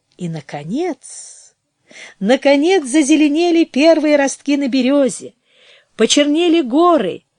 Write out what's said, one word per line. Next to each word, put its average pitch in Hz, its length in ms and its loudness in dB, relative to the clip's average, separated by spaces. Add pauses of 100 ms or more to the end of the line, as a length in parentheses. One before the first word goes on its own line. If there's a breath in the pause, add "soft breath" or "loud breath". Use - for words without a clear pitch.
(160)
И, 180 120 -10
наконец... 165 1300 -12 (640 loud breath)
Наконец 285 680 2
зазеленели 311 760 2
первые 302 520 2
ростки 277 400 -2
на 285 120 -4
березе, 262 640 -2 (640 soft breath)
почернели 302 640 0
горы, 277 640 0 (160)